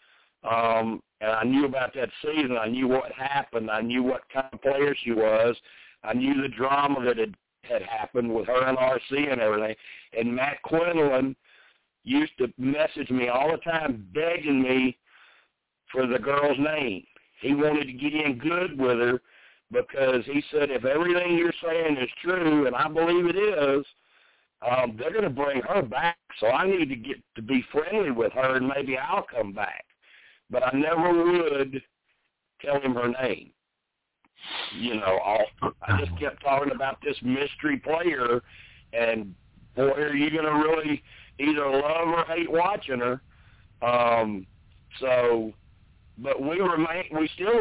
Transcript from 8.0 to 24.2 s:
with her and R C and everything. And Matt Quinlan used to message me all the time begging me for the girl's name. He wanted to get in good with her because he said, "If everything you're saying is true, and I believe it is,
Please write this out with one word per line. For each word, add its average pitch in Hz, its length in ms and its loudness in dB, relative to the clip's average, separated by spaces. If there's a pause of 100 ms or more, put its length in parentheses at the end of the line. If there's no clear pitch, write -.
with 107 120 -2
her 127 200 2
and 131 120 2
R 131 200 2 (120)
C 143 200 0
and 127 100 -2
everything. 107 340 2 (420)
And 117 180 0
Matt 135 280 -2
Quinlan 151 720 2 (680)
used 143 340 0
to 117 200 -2
message 143 520 -2
me 127 180 0
all 135 220 2
the 160 80 -2
time 156 560 -4
begging 156 480 2
me 127 360 2 (920)
for 131 160 2
the 123 120 0
girl's 143 400 2
name. 139 460 -2 (360)
He 139 140 2
wanted 147 320 2
to 131 60 -10
get 139 220 -4
in 147 240 -2
good 165 420 -2
with 123 180 4
her 123 220 2 (500)
because 127 560 0
he 143 160 -2 (100)
said, 147 180 2
"If 120 140 -2
everything 175 540 2
you're 170 140 2 (100)
saying 165 360 0
is 123 120 -4 (120)
true, 160 440 2
and 123 80 0
I 143 140 0
believe 170 380 2
it 175 100 0
is, 147 480 2 (800)